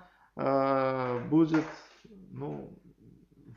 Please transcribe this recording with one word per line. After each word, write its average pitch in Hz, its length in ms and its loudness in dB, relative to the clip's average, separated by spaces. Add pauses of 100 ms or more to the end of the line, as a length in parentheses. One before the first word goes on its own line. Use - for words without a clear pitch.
(360)
э, 135 840 0 (100)
будет, 156 360 4 (640)
ну, 143 440 -10 (800)